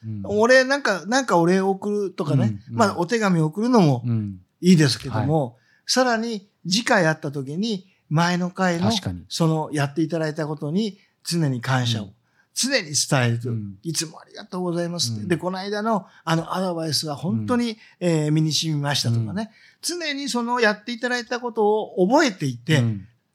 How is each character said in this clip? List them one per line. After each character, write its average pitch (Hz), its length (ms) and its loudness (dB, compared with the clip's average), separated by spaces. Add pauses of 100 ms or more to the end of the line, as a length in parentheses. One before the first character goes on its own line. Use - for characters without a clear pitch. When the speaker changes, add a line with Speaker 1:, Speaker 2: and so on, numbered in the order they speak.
Speaker 1:
う 110 40 -10
ん。 104 160 -8
Speaker 2:
お 208 220 2
礼、 254 180 8
な 277 140 0
ん 277 40 -6
か、 185 240 -2
な 254 160 2
ん 240 40 -4
か 185 120 4
お 165 80 4
礼 190 140 4
を 196 100 0
送 196 200 -4
る 208 200 -2
と 185 140 -8
か 139 120 0
ね。 113 220 2 (100)
Speaker 1:
う - 20 -16
ん、 117 40 -10
う - 20 -4
ん。 - 20 -2
Speaker 2:
ま 196 140 4
あ、 151 60 -6
お 170 80 0
手 233 120 -2
紙 185 220 2
を 156 60 4
送 202 160 -4
る 240 60 0
の 240 120 6
も 135 260 4
Speaker 1:
う 120 60 0
ん。 101 280 -4 (200)
Speaker 2:
い 180 140 8
い - 20 8
で 151 120 6
す 117 100 -2
け 139 100 -12
ど 110 140 -2
も、 147 240 0
Speaker 1:
は 113 60 -12
い。 - 20 -20 (320)
Speaker 2:
さ 254 180 2
ら 240 120 2
に 220 320 -6 (200)
次 214 160 0
回 196 220 4
会 156 80 2
っ 156 60 -8
た 143 120 -6
時 143 240 -8
に、 202 300 -4 (240)
前 170 260 2
の 180 140 -2
回 180 300 0
の、 202 100 2
Speaker 1:
確 220 100 -2
か 98 120 -6
に。 87 160 -12
Speaker 2:
そ - 180 0
の、 156 260 0
や 143 140 0
っ 143 80 -8
て 165 80 -2
い 156 60 0
た 165 100 -4
だ 156 100 -2
い 151 60 -6
た 156 120 -4
こ 151 100 -6
と 147 140 -6
に 196 280 -4 (260)
常 165 240 0
に 127 120 -2
感 123 260 0
謝 110 160 -2
を、 98 40 -12
Speaker 1:
う - 20 -18
ん。 - 40 -20 (420)
Speaker 2:
常 262 280 -2
に 151 100 -10
伝 139 320 0
え 120 60 2
る 117 100 -2
と。 120 100 -6
Speaker 1:
う - 20 -2
ん。 101 300 -8
Speaker 2:
い 165 100 -8
つ 160 140 -4
も - 140 -18
あ - 60 -20
り - 80 -20
が 202 100 -16
と 190 140 -10
う 185 40 -4
ご 175 100 -2
ざ 170 120 -2
い 170 40 -4
ま 175 120 -6
す 117 120 -2
っ 110 40 -6
て。 107 60 -8
Speaker 1:
う - 20 -8
ん。 170 40 -6
Speaker 2:
で、 170 80 2
こ 175 140 -4
の 185 80 -6
間 202 240 -6
の、 220 240 -2 (180)
あ 165 120 2
の、 160 180 -4
ア 185 60 -2
ド 185 140 -2
バ 165 120 -4
イ 151 80 -2
ス 160 140 -2
は 143 80 -6
本 196 300 -2
当 247 100 0
に、 240 140 0
Speaker 1:
う 220 40 -8
ん。 - 20 -12 (240)
Speaker 2:
え 160 280 2
ー、 151 40 2
身 156 100 4
に 156 100 0
染 160 220 -2
み 147 60 -2
ま 143 140 -2
し - 80 -2
た 117 80 0
と 117 60 2
か 113 160 -2
ね。 214 180 -6 (400)
Speaker 1:
う 349 60 -6
ん。 - 40 -8
Speaker 2:
常 302 140 -4
に 277 140 -6
そ 240 140 -2
の、 240 180 -2
や 214 120 6
っ 208 120 -8
て 240 80 -6
い 226 80 -8
た 247 80 -2
だ 247 100 -2
い 233 60 -6
た 240 160 -6
こ 240 100 -6
と 220 160 2
を 208 400 2
覚 285 180 6
え 240 80 2
て 156 140 -4
い 123 100 -4
て、 156 220 2
Speaker 1:
う 123 40 4
ん。 104 260 -2 (260)